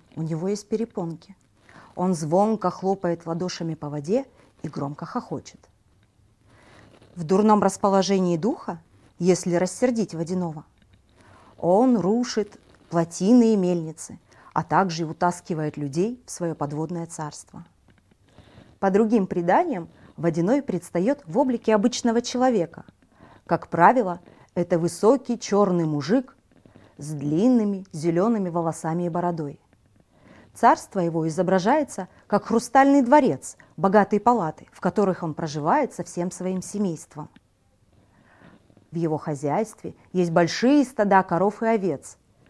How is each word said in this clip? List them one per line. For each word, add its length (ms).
у 60
него 260
есть 220
перепонки. 680
Он 180
звонко 560
хлопает 560
ладошами 480
по 160
воде 360
и 60
громко 380
хохочет. 540
В 80
дурном 380
расположении 760
духа, 420
если 360
рассердить 580
Водяного, 520
он 400
рушит 600
плотины 640
и 40
мельницы, 600
а 100
также 420
утаскивает 720
людей 480
в 60
свое 240
подводное 520
царство. 580
По 100
другим 380
преданиям, 640
Водяной 460
предстает 640
в 120
облике 380
обычного 460
человека. 640
Как 220
правило, 540
это 240
высокий 580
черный 480
мужик 520
с 140
длинными 800
зелеными 580
волосами 540
и 60
бородой. 500
Царство 460
его 280
изображается 840
как 180
хрустальный 560
дворец, 540
богатые 420
палаты, 540
в 80
которых 420
он 100
проживает 600
со 100
всем 260
своим 320
семейством. 680
В 60
его 200
хозяйстве 800
есть 200
большие 520
стада 400
коров 400
и 40
овец, 500